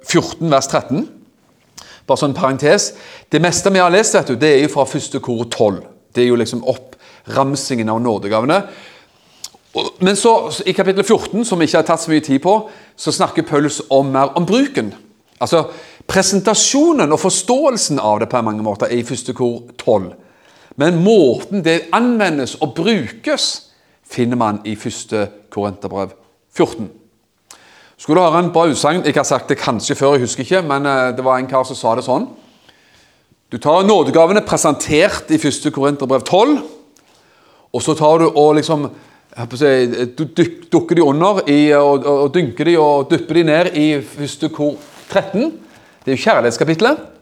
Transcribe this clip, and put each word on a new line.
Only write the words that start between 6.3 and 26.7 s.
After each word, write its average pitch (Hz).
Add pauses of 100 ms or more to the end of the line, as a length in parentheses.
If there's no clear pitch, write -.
liksom 117
oppramsingen 131
av 113
nådegavene. 110 (1160)
Og, - (180)
men 196
så, 226 (340)
i 185
kapittel 190
fjorten, 214
som 180
vi 165
ikke 165
har 156
tatt 165
så 165
mye 151
tid 135
på, 180 (420)
så -
snakker 165
Paulus 147
om 135
mer 135
om 175
bruken. 202 (500)
Altså, 151 (440)
presentasjonen 202
og 156
forståelsen 247
av 107
det 113
på 120
mange 107
måter 110
er 120
i 117
første 127
Kor 120 (180)
tolv. 98 (640)
Men 165
måten 185
det 165
anvendes 202
og 139
brukes, 208 (340)
finner 123
man 107
i 107
første 107 (240)
Korinterbrev 98 (400)
fjorten. 117 (1040)